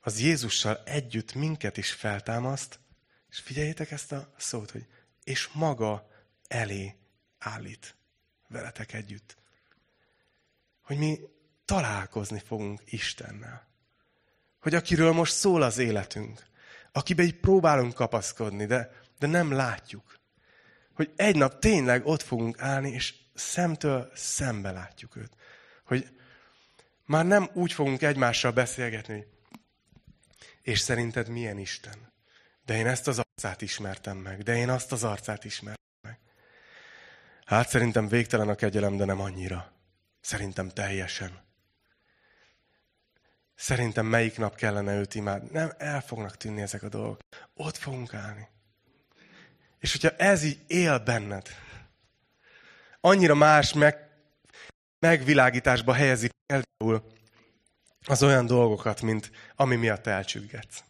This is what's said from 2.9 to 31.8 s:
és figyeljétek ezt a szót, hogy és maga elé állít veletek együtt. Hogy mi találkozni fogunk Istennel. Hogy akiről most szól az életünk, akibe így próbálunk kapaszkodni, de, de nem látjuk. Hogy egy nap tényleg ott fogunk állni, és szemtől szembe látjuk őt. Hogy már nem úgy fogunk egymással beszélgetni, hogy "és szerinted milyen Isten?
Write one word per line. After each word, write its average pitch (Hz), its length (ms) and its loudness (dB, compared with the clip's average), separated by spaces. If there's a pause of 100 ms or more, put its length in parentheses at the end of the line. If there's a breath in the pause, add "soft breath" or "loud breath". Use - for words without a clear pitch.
és - 100 -14
figyeljétek 151 520 -8
ezt 147 200 -12
a 139 260 -12
szót, - 340 -8
hogy 117 140 -14 (380 soft breath)
és - 300 -6
maga 117 540 -2 (400 soft breath)
elé 101 480 -8 (420)
állít 107 580 -14 (520)
veletek 117 460 -14
együtt. 104 440 -16 (1400)
Hogy 143 160 -8
mi 151 220 0 (460)
találkozni 104 800 -4
fogunk 104 400 -8
Istennel. 117 840 -12 (920)
Hogy 160 160 0
akiről 165 360 4
most 165 220 2
szól 180 280 4
az 117 160 2
életünk, 110 680 -4 (480 loud breath)
akibe 170 320 0
így 170 160 0
próbálunk 151 540 4
kapaszkodni, 107 720 -2
de, 117 260 -2 (280 soft breath)
de 143 80 0
nem 160 240 2
látjuk. 120 680 -6 (760 soft breath)
Hogy 156 220 -2
egy 202 200 4
nap 135 240 4
tényleg 131 460 4
ott 151 160 0
fogunk 117 400 -4
állni, 135 300 -2
és 120 220 -6 (200)
szemtől 151 840 -2
szembe 107 560 -6
látjuk - 440 -16
őt. 113 200 -16 (480 soft breath)
Hogy 127 260 -4 (960 soft breath)
már 156 200 2
nem 190 280 4
úgy 175 200 -2
fogunk 139 280 0
egymással 131 500 2
beszélgetni, 113 640 -2
hogy 104 140 -12 (1300 soft breath)
"és 107 180 0
szerinted 117 480 -2
milyen 117 300 -8
Isten? - 540 -14 (540 soft breath)